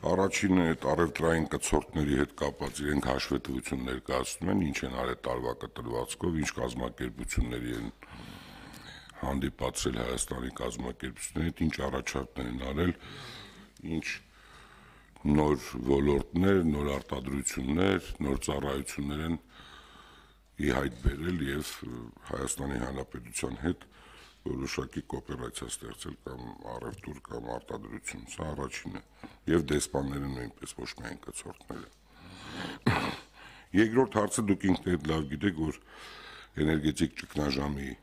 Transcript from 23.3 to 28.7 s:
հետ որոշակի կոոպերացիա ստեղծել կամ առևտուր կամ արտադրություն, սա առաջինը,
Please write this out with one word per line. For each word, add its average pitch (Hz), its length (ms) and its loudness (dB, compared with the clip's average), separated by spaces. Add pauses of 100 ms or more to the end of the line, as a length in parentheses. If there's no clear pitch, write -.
հետ - 240 -2 (540)
որոշակի 67 600 -4
կոոպերացիա 64 640 -8
ստեղծել - 520 -10
կամ 64 220 -10 (260)
առևտուր 60 540 -8
կամ 117 280 -8
արտադրություն, 110 800 -8
սա 80 220 -6
առաջինը, - 520 -6 (420)